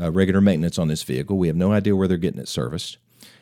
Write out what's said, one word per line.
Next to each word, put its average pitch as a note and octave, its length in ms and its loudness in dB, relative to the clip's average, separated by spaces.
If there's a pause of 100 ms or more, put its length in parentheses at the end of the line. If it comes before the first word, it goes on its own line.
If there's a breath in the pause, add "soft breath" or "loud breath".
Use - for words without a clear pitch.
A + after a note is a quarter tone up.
uh, E2 120 -2
regular F#2+ 280 2
maintenance E2+ 380 2
on E2+ 80 0
this D#2 160 -2
vehicle. C#2+ 340 -4
We F2+ 120 2
have D#2+ 80 0
no F#2 160 2
idea G2+ 240 2
where F#2+ 100 2
they're F2+ 100 2
getting E2 240 -2
it - 80 -12
serviced." C#2+ 500 -8 (440 soft breath)